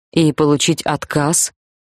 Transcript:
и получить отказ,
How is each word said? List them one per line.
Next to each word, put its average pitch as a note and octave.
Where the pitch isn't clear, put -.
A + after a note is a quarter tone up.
и D#3
получить D3
отказ, D3+